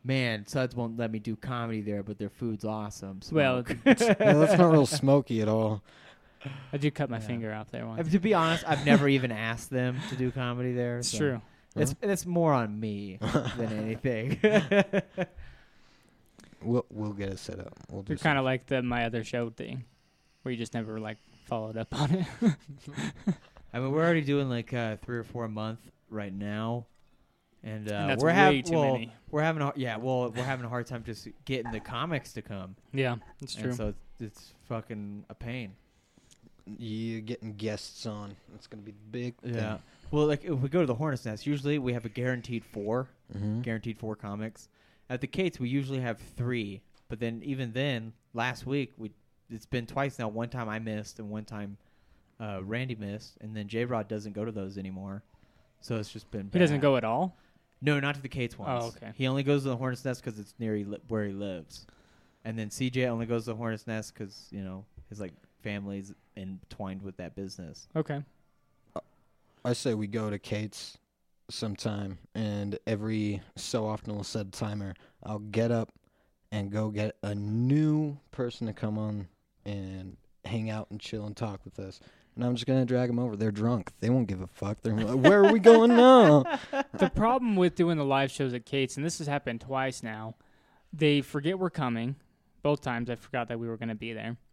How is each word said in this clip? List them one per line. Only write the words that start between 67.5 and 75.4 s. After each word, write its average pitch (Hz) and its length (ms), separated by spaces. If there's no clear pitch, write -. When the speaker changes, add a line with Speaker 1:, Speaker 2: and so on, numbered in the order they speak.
Speaker 2:
Okay. 147 260
Speaker 3:
I 123 100
say 120 200
we 107 120
go 107 240
to 101 80
Kate's - 580
sometime, 101 680
and 104 520
every 107 560
so 110 300
often 107 280
we'll 101 100
set 104 220
a 95 40
timer. 104 440
I'll 107 160
get 107 320